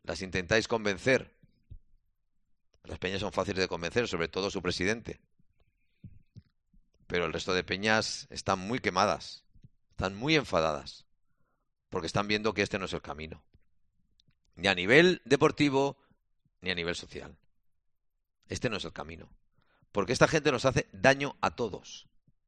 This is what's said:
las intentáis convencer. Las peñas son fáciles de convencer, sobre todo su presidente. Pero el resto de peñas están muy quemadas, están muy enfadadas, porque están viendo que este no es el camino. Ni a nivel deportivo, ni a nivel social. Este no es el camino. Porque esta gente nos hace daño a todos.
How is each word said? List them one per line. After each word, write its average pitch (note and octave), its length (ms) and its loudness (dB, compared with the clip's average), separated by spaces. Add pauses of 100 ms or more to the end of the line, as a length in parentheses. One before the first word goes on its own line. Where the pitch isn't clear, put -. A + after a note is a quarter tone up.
las E2+ 200 -6
intentáis F#2+ 440 0
convencer. A2 680 0 (1500)
Las - 160 -10
peñas F#2+ 220 -4
son G2 120 -4
fáciles F#2+ 280 -2
de F#2 80 2
convencer, F2 400 -2
sobre E2+ 200 -2
todo F#2+ 220 -4
su F#2+ 100 -6
presidente. F2+ 600 -4 (1900)
Pero F2 200 0
el D#2+ 60 -4
resto F2+ 220 -2
de F#2 80 2
peñas G#2 680 0
están - 280 -2
muy G#2 220 -4
quemadas, F#2 640 0 (460)
están G2 260 -4
muy C3+ 180 0
enfadadas, D#2+ 720 0 (840)
porque F2 180 -6
están G2+ 200 0
viendo G#2+ 280 0
que G2+ 80 2
este G2+ 160 -2
no F#2+ 80 -4
es - 60 -8
el D#2+ 100 -6
camino. D#2 400 -12 (1120)
Ni F2+ 120 0
a G2 60 4
nivel C3+ 500 6
deportivo, C#3 720 2 (640)
ni F2+ 100 -6
a F2+ 40 -4
nivel E2+ 200 -4
social. - 420 -14 (1120)
Este G2+ 200 -4
no A2 80 -4
es E2 80 -8
el D#2+ 80 -10
camino. E2 380 -14 (600)
Porque G2 220 -2
esta C#3+ 160 6
gente D3+ 240 2
nos B2 140 0
hace C3+ 260 0
daño C3+ 480 2
a G2 120 0
todos. - 540 -8 (420)